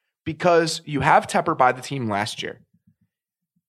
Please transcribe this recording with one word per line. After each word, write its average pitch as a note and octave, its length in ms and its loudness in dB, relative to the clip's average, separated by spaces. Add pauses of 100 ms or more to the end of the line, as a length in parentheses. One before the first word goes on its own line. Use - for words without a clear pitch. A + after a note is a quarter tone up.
(240)
because E3 600 2
you C#3+ 160 -4
have D#3 260 4
Tepper E3 320 -2
by B2+ 140 4
the C3 100 -14
team C3 260 -6
last G#2 320 -4
year. D#2+ 200 -12 (1080)